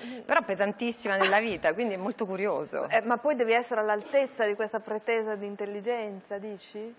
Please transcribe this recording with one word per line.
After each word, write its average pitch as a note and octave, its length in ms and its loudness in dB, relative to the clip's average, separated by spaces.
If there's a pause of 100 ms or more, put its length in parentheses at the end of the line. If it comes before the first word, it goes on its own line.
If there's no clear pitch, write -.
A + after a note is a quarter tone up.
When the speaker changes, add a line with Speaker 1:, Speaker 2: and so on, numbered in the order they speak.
(240)
Speaker 1:
però D#4 180 4
pesantissima G#3 720 -2
nella G3 220 6
vita, F#3 380 2
quindi A3 180 -2
è F#3+ 60 -4
molto G3+ 260 -4
curioso. F3+ 640 -2
Speaker 2:
Eh, F#3 140 4
ma A#3 160 2
poi D4 160 2
devi A#3 180 2
essere A#3+ 280 2
all'altezza G#3+ 640 2
di G#3 80 2
questa G#3+ 260 -2
pretesa G#3+ 540 0
di G3+ 100 -6
intelligenza, G3+ 920 -4
dici? G#3+ 600 -10